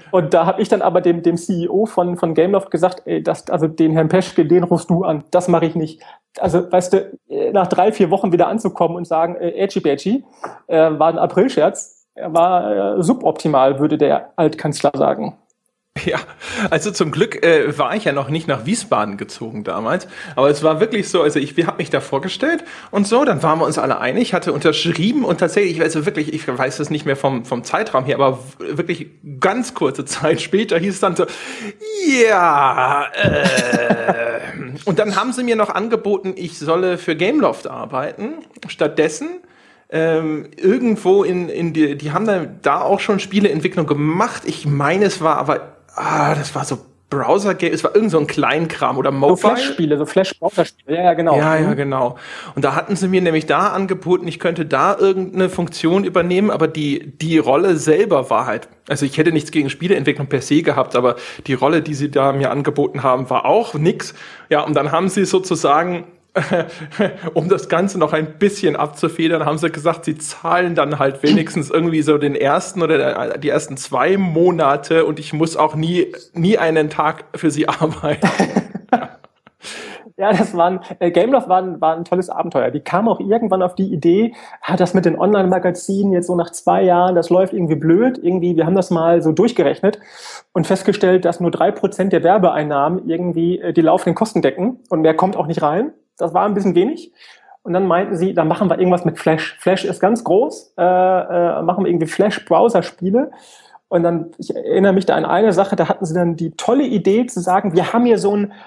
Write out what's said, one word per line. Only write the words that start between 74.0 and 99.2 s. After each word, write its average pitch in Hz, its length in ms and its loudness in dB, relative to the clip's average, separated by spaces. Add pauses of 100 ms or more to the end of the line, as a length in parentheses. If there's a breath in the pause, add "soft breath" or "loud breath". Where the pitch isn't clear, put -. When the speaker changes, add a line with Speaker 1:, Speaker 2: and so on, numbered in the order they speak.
Speaker 2:
Monate 165 880 2
und 151 160 -4
ich - 140 -10
muss 156 240 -2
auch 151 160 2
nie, 165 360 0 (220)
nie 175 240 2
einen 160 320 2
Tag 156 360 -2 (100)
für 160 160 0
sie 147 180 -2
<laughs> - 0 -
arbeiten. 156 580 -2 (1900 loud breath)
Speaker 1:
Ja, 196 160 2
das - 240 0
war 170 140 4
ein, 185 100 -6 (200 loud breath)
äh, 175 100 2
Gameloft 226 400 2
war 185 100 6
ein, 185 220 -6
war 165 140 2
ein 170 100 -8
tolles 185 240 -2
Abenteuer. 131 400 -2
Die 147 100 -6
kamen 202 280 0
auch 202 120 0
irgendwann 196 420 0
auf 180 120 -2
die 190 180 -2
Idee, 180 400 2 (300 loud breath)
ah, 175 140 -2
das 180 180 0
mit 190 100 2
den 170 140 2
Online-Magazinen 185 960 0
jetzt 175 160 0
so 185 60 0
nach 170 180 -2
zwei 180 300 0
Jahren, 180 320 4
das 165 140 2
läuft 185 240 4
irgendwie 160 240 0
blöd. 185 460 2
Irgendwie, 175 340 0
wir 160 80 2
haben 170 100 2
das 185 160 2
mal 170 300 4
so 156 120 2
durchgerechnet 190 680 2 (540 loud breath)
und 165 140 0
festgestellt, 185 600 2
dass 170 140 0
nur 175 100 2
drei 185 220 2
Prozent 190 420 -2
der 160 80 4
Werbeeinnahmen 156 840 2
irgendwie, 170 540 -2
äh, 170 140 -4
die 170 80 6
laufenden 170 320 4
Kosten 214 260 0
decken 180 380 0 (100)
und 165 140 0
mehr 160 120 4
kommt 185 220 0
auch 160 100 -2
nicht 156 140 -4
rein. 175 320 0 (260)
Das 165 160 -4
war 180 100 4
ein 214 80 0
bisschen 190 220 0
wenig. 214 360 0 (520 soft breath)
Und 190 100 -6
dann 190 140 2
meinten 185 300 0
sie, 185 180 -2
dann 165 120 2
machen 175 220 0
wir 170 100 0
irgendwas 180 280 2
mit 160 120 -2
Flash. - 400 0